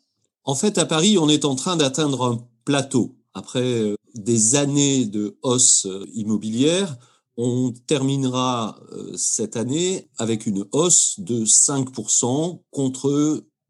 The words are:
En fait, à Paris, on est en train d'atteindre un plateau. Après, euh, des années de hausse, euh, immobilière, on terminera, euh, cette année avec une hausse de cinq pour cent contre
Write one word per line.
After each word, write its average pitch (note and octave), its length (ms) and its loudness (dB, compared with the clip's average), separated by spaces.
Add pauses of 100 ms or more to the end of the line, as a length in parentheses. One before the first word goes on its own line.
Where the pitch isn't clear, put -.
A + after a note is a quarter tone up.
(460)
En C#3 100 -2
fait, G#3 220 0
à G3 80 2
Paris, F3 320 4
on D#3 100 4
est D3+ 160 4
en C#3 120 0
train F3+ 200 -4
d'atteindre C#3 480 0
un A#2+ 240 -2 (160)
plateau. C3+ 540 0 (160)
Après, B2 480 -2
euh, G#2 140 -2 (180)
des A2 420 2
années C#3 520 2
de G#2 340 -4
hausse, B2+ 460 2
euh, F#2+ 260 -8
immobilière, A#2 840 0 (380)
on B2 380 -2 (120)
terminera, B2+ 960 -2 (140)
euh, G2 240 -12
cette - 400 -4
année D#3+ 500 -2 (100)
avec A2+ 280 -2
une G2+ 260 -2
hausse F3 480 2
de A2+ 240 -2
cinq C3 480 2
pour A#2+ 200 -6
cent D3+ 600 0
contre C#3+ 720 0 (260)